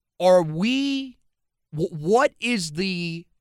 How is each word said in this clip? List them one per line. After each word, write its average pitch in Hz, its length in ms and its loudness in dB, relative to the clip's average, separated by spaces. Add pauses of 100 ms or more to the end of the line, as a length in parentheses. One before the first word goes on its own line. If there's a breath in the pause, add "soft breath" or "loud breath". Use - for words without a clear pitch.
(180)
are 180 240 6
we, 254 760 -4 (520)
wh-, 156 220 -4
what 202 480 2
is 214 320 -4
the 170 520 -6 (160)